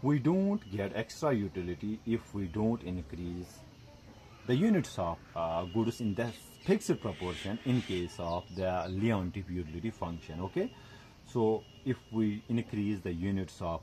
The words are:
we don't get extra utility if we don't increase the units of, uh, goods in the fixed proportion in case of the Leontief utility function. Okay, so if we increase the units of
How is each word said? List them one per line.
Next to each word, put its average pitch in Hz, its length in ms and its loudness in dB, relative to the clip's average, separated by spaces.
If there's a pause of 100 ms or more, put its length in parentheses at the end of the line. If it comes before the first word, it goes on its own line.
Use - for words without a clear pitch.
we 143 160 6
don't 156 420 4 (100)
get 98 240 0
extra 131 380 0
utility 98 720 -2
if 113 300 0
we 101 100 -2
don't 107 380 2
increase 87 720 -6 (880)
the 123 80 4
units 175 460 4
of, 85 180 0 (180)
uh, 82 280 0
goods 110 360 0
in 107 140 0
the 117 140 0 (360)
fixed 185 380 2
proportion 90 640 -4
in 123 160 4
case 90 380 -4
of 87 240 -2 (120)
the 92 140 0 (180)
Leontief 95 600 0
utility 85 400 -4
function. 85 520 -6
Okay, 180 300 -2 (540)
so 110 380 2 (200)
if 127 140 0 (140)
we 110 380 2
increase 104 500 0
the 90 120 -4
units 95 480 -2
of 82 240 -2